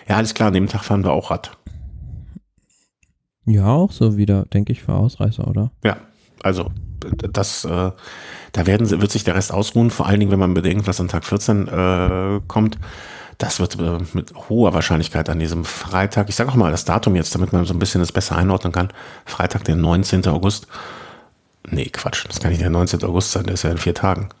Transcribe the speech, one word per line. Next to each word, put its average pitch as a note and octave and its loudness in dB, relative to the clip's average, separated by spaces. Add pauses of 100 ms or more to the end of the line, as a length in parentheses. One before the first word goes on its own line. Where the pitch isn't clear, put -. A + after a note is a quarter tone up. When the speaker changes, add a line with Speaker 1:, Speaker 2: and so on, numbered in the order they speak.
Speaker 1:
ja, G2 2
alles A2 0
klar, G#2+ 2
an F#2 4
dem F#2+ 4
Tag - -4
fahren G2 2
wir F2 2
auch E2+ -2
Rad. - -6 (1900)
Speaker 2:
Ja, G#2 4
auch D#3+ 4
so A2 2
wieder, G2+ 2
denke G#2 0
ich, - -6
für G2+ 0
Ausreißer, G#2 0
oder? G#2+ -2 (120)
Speaker 1:
Ja, G#2 2 (460)
also F#2 0 (600)
das, - -2
äh, F2+ 0 (600)
da E2+ 0
werden G#2+ 4
sie, F#2+ 2
wird G2+ 2
sich G#2+ -2
der F2 0
Rest F#2+ 0
ausruhen, A#2 2
vor - -2
allen G2+ 4
Dingen, G2+ 4
wenn G2 4
man F#2 4
bedenkt, F2+ 2
was G2 -2
an F2+ -2
Tag E2+ -2
vierzehn, G2+ 0
äh, F#2 0
kommt. A2 0 (600)
Das - -4
wird, E2+ -2
äh, E2+ -2 (140)
mit - -6 (160)
hoher G#2+ 4
Wahrscheinlichkeit D#2+ 0
an D#2+ -2
diesem E2 -2
Freitag, G2 -2
ich G#2 -4
sag B2 0
auch B2+ 0
mal F#2 4
das E2 -2
Datum F#2 2
jetzt, E2 0
damit F2+ 0
man F2 4
so F2+ -2
ein F2 -2
bisschen - 0
das E2+ 0
besser - -2
einordnen F2+ 2
kann, F2+ 0 (360)
Freitag, - -2
der D#2 0
neunzehnte F2 2
August. F#2+ 0 (1040)
Nee, - -4
Quatsch, - -6
das - -10
kann E2+ 0
nicht F2 2
der F2 2
neunzehnte E2+ 2
August F2+ 0
sein, G2 -2
der F#2+ -4
ist F2+ -2
ja E2 0
in E2+ 0
vier E2+ 0
Tagen. G2 0 (100)